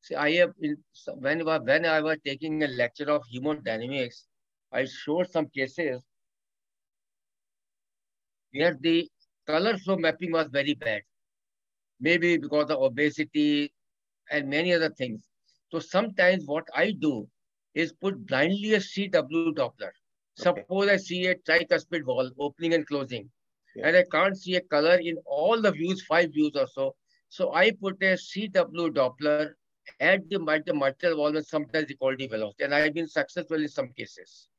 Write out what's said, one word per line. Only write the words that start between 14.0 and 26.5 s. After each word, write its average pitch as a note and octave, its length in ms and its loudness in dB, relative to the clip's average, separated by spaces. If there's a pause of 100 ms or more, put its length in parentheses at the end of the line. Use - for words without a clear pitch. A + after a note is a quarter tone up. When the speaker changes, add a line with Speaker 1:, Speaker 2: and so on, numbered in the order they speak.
Speaker 1:
and C#3+ 180 -4
many E3 240 0
other D#3+ 180 2
things. A#2+ 360 -8 (440)
So E3 80 -4
sometimes F#3 680 2
what D3 200 -4 (100)
I F3+ 160 2
do C#3 360 -2 (480)
is D#3+ 180 -2
put G3 320 -6
blindly F#3+ 480 0
a G3+ 80 2
C G3 260 -6
W E3 460 0
Doppler. A#2+ 380 -6
Speaker 2:
Okay. - 20 -20 (420)
Speaker 1:
Suppose F#3+ 540 0
I G3 80 6
see F3+ 300 -2
a F3+ 80 2
tricuspid E3 680 0
wall B2+ 260 -2 (100)
opening D#3+ 340 -2
and D#3+ 140 2
closing, B2+ 420 -6 (460)
Speaker 2:
Yeah. A#2 120 -2
Speaker 1:
and E3+ 100 6
I F3+ 140 8
can't F#3+ 260 2
see F3+ 180 -4
a F3+ 60 2
color D#3+ 340 4
in E3+ 200 0 (100)
all F3+ 360 2
the G3+ 100 4
views, F3 340 -4
five E3 280 2
views D3+ 220 2